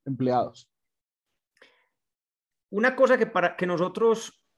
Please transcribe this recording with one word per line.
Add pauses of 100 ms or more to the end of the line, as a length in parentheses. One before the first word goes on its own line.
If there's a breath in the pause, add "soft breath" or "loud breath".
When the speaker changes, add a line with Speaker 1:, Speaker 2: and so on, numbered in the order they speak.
Speaker 1:
empleados? (2000 soft breath)
Speaker 2:
Una
cosa
que
para,
que
nosotros, (140)